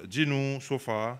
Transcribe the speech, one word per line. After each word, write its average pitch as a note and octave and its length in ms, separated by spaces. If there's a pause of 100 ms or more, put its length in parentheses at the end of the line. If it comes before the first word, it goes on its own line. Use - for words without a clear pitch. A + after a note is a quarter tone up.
Dis-nous, C#3 560
so C3+ 180
far, A#2 420